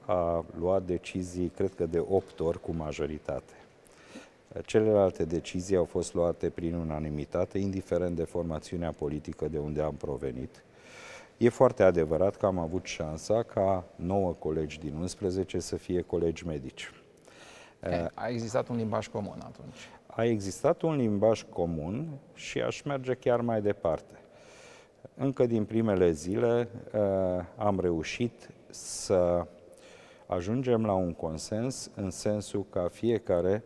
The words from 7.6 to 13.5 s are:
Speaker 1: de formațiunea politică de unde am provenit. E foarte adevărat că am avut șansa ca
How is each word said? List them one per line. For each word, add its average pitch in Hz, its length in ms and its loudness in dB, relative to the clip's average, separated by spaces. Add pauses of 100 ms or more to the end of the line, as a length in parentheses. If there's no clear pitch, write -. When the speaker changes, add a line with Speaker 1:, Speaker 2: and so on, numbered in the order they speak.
Speaker 1:
de 82 80 0
formațiunea 85 760 -4
politică 76 500 -4
de 76 100 -4
unde 73 220 -2
am 76 140 -2
provenit. 67 680 -6 (720)
E 117 120 6
foarte 120 340 6
adevărat 85 540 6
că - 100 2
am 92 120 2
avut 85 260 -4
șansa 85 580 -2
ca 95 420 0 (120)